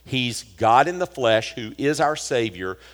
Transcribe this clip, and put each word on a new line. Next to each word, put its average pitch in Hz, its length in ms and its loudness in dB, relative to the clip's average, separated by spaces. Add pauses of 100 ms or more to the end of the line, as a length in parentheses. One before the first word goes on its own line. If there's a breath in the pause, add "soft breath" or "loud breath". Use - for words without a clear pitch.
He's 123 380 -4
God 113 440 4
in 175 120 -4
the 180 80 -2
flesh, 113 480 0
who 110 240 -10
is 143 200 0
our 151 180 0
Savior, 92 600 -4 (180 loud breath)